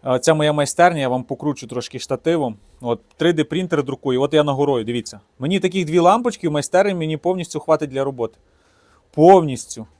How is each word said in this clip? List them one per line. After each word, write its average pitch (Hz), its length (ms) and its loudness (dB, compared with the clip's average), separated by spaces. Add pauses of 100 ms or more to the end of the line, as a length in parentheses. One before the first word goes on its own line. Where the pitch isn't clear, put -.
Е, 131 140 0
ця 160 140 2
моя 151 200 0
майстерня, 160 460 2
я 131 100 -2
вам 127 140 -2
покручу 143 440 -6
трошки 120 320 -10
штативом. 135 580 -2 (240)
От, 120 200 -4 (160)
три 170 160 2
Д 156 100 0
принтер 160 400 -2
друкує, 127 360 -4
от 135 140 0
я 151 100 4
на 143 100 0
горою, 135 320 0
дивіться. 113 340 -8 (200)
Мені 170 200 -2
таких 185 260 -2
дві 160 140 2
лампочки 208 500 2
в - 20 -2
майстерні 180 420 0
мені 156 240 -4
повністю 175 420 -4
хватить 151 300 0
для 135 140 -4
роботи. 123 340 -6 (760)
Повністю. 151 760 4 (120)